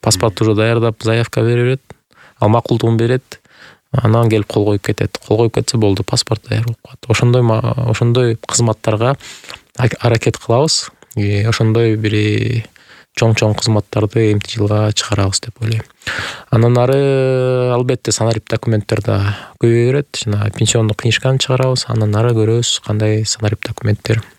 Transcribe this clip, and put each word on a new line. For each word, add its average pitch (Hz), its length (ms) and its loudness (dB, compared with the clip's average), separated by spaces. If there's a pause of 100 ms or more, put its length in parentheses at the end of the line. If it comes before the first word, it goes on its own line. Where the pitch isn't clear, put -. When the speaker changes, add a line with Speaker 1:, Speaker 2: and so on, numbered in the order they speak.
Speaker 1:
Паспорт 113 380 0
Speaker 2:
Мгм. - 120 2
Speaker 1:
уже 104 40 2
даярдап, 113 460 0
заявка 113 400 -2
бере 120 220 2
берет, 131 180 -2 (580)
ал 107 100 2
макулдугун 117 480 2
берет, 117 440 -2 (500)
анан 117 380 2
келип 107 180 2
кол 107 180 0
коюп 104 200 0
кетет. - 320 -4 (100)
Кол 107 100 2
коюп 113 180 2
кетсе - 220 -2
болду, 101 260 2
паспорт - 440 -4
даяр 110 160 -2
болуп 117 220 -4
калат. - 220 -20
Ошондой 120 340 2
ма-, 117 320 0 (160)
ошондой 117 480 2 (100)
кызматтарга 117 720 0 (600)
ак-, 123 220 0
аракет 117 380 0
кылабыз. 135 520 0 (260)
И 101 280 0
ошондой 113 520 2
бир 107 180 -2 (1040)
чоң-чоң 107 400 2
кызматтарды 107 760 0
эмки 104 220 -2
жылга 107 400 0
чыгарабыз 98 480 -2
деп - 220 -14
ойлойм. 110 180 -2 (720)
Андан 120 260 4
ары, 131 960 0
албетте, 123 380 -2
санарип 110 360 -2
документтер 107 540 -2
да 101 360 -2 (220)
көбөйө 117 300 4
берет. 143 340 -4
Жана 104 280 -2
пенсиондук 110 500 0
книжканы 131 380 0
чыгарабыз. 127 480 -2
Андан 107 280 0
ары 117 220 2
көрөбүз, 113 380 0 (100)
кандай 107 400 0
санарип - 400 -4
документтер 110 560 -2 (180)